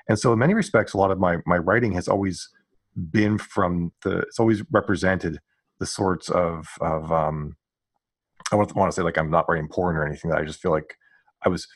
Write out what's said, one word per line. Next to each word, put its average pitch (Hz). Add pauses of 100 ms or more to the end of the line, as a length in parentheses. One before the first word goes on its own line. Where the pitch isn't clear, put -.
And 110
so 120
in 110
many 156
respects, 120
a 101
lot 95
of 92
my, 87
my 90
writing 98
has 90
always 98 (600)
been 104
from 87 (100)
the, 92
it's -
always 113 (100)
represented 92 (400)
the 87
sorts 92
of, 82 (120)
of, 80
um, 78 (960)
I 107
wouldn't 101
wanna 95
say, 92
like, 82
I'm 80
not 82
writing 78
porn 87
or 78
anything. 76
That 78
I 78
just 76
feel 90
like 78 (500)
I -
was, 90